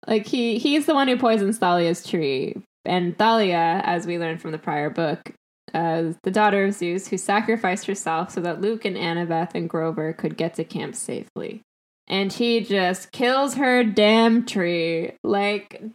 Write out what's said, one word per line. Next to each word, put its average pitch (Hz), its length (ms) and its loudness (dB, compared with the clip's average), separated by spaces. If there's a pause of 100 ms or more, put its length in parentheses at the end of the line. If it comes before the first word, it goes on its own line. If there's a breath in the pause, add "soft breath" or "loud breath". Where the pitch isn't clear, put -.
Like, 214 180 0
he, 233 320 0
he's 285 280 2
the 320 80 4
one 277 140 4
who 247 80 4
poisons 220 420 2
Thalia's 175 460 2
tree. 139 520 -2 (280)
And 175 320 0
Thalia, 190 680 2
as 170 220 -2
we 170 120 -4
learned 165 240 -4
from 160 100 -8
the 156 60 -6
prior 151 320 -2
book, - 420 -4 (420)
uh, 165 380 0 (100)
the 190 80 -2
daughter 202 340 4
of 202 100 0
Zeus, 180 340 -4
who 190 100 -4
sacrificed 202 680 0
herself 180 440 -4
so 190 120 -6
that 170 180 -4
Luke 220 240 -2
and 190 120 -4
Annabeth 170 580 -2
and 170 140 -4
Grover 160 440 -2
could 160 240 -6
get 165 180 -4
to 160 100 -4
camp - 300 -8
safely. - 680 -10 (440)
And 196 260 -2
he 233 280 2
just 185 500 0
kills 262 440 0
her 254 280 4
damn 226 640 4
tree. 170 680 0 (120)
Like, 202 580 -2 (120)